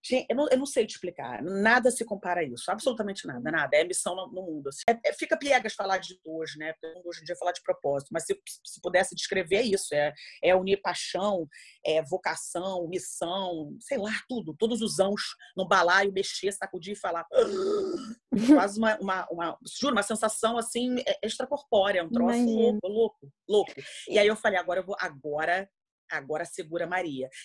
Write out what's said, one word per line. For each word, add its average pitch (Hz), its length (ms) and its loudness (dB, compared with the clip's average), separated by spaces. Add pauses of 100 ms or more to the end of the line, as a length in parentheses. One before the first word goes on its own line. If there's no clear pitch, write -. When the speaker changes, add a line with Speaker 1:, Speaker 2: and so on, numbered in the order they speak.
Speaker 1:
Gente, 247 240 0
eu 233 80 2
não, 294 140 2
eu 254 80 6
não 277 80 -2
sei 233 180 0
te - 100 -6
explicar. 131 480 -8
Nada 220 480 4
se 233 140 -4
compara 180 360 -4
a 160 40 0
isso. 120 260 -8
Absolutamente 208 560 -2
nada, 127 120 -8
Speaker 2:
Uhum. 156 180 -4
Speaker 1:
nada. 147 200 2
É 160 80 6
missão 180 320 -2
no, 185 160 -8
no 185 100 -10
mundo, 156 260 -8
assim. - 200 -12
É, 233 100 4 (120)
é, - 20 -8
fica 320 260 -2
piegas 254 360 2
falar 190 240 -2
de 175 260 -10
hoje, 156 340 -8
né? 156 140 -6
Porque 160 160 -14
o 160 80 -14
mundo 180 120 -14
hoje 170 120 -12
em 156 40 -20
dia 170 100 -6
é - 40 -10
falar 175 140 -2
de - 100 -10
propósito. 143 500 -2
Mas 165 120 -4
se, 196 120 -2 (280)
se - 160 -18
pudesse 180 340 0
descrever, 185 440 -2
é 247 40 2
isso. 196 320 0
É, 147 180 2 (300)
é 175 140 6
unir 196 260 2
paixão, 185 640 -2 (400)
é 160 160 2
vocação, 175 840 -4
missão, 175 920 -6
sei - 180 -4
lá, 208 120 -2 (180)
tudo. 214 300 -6
Todos 226 240 0
os 151 160 -2
ãos 196 380 0 (200)
no 185 120 -2
balaio, 190 440 6
mexer, 190 400 -2
sacudir 190 420 -8
e - 20 -8
falar. 170 340 -4
<gasps> 381 920 0 (320)
Quase 202 240 6
uma, 220 200 2
uma, 185 320 -4
uma, 170 280 -4 (200)
juro, 269 160 2
uma 208 80 4
sensação, 226 560 0
assim, 247 380 -2 (100)
é, - 160 0
extracorpórea. 202 840 0
Um 165 60 -8
troço 240 340 2
Speaker 2:
Imagino. 226 380 4
Speaker 1:
louco, 185 60 -4
louco, 214 440 0 (160)
louco. 202 240 4 (360)
E 208 100 4
aí 208 80 8
eu 214 100 4
falei, 202 220 2
"Agora 175 220 0
eu 180 60 -10
vou, 202 120 -6
agora, 160 680 -2 (420)
agora 151 340 -4
segura 170 420 -6
Maria." 156 420 -4 (160)